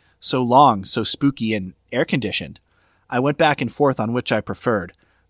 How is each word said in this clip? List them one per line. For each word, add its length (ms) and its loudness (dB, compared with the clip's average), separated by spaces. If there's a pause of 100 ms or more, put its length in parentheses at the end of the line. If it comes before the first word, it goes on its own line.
(200)
so 220 -2
long, 440 4
so 180 -2
spooky, 500 0
and 200 -6 (180)
air-conditioned. 680 -4 (500)
I 100 -2
went 180 0
back 240 2
and 100 -6
forth 280 0
on 140 -2
which 180 -2
I 100 0
preferred. 520 -4 (360)